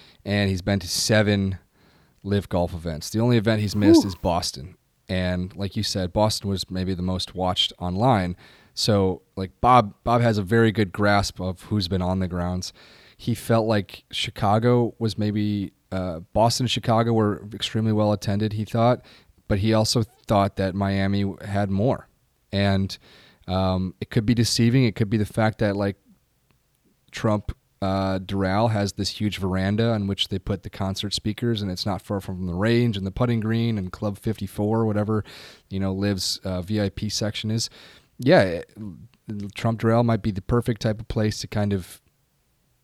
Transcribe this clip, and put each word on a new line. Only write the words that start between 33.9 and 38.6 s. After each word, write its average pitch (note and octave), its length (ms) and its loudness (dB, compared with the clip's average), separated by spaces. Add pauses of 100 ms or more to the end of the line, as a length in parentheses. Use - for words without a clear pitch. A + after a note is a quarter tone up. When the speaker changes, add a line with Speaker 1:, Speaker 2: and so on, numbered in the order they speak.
Speaker 1:
Club G2+ 260 -4
fifty-four, A2 680 0
whatever, G#2 360 0 (460)
you F#2+ 100 -6
know, G2 140 -2
Liv's, G2 500 -2
uh, F#2 200 -4
V G#2 180 -2
I G2 80 0
P G#2 220 -6
section A2 400 -4
is. A2+ 180 -2 (500)
Yeah, C3+ 220 6
it, F2 300 0 (840)